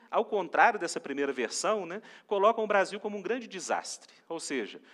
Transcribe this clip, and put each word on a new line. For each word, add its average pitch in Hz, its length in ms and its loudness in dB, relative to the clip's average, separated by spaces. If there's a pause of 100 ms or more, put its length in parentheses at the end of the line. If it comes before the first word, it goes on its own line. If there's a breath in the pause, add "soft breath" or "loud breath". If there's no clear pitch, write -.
(120)
ao 208 140 2
contrário 202 520 4
dessa 170 220 -4
primeira 139 320 -2
versão, 165 540 -2
né, 180 160 -10 (260 loud breath)
colocam 214 360 4
o 208 40 -4
Brasil 202 320 2
como 208 180 -6
um 202 40 -8
grande 226 260 -4
desastre. - 680 -6 (140)
Ou 165 140 -8
seja, 131 400 -6 (120 loud breath)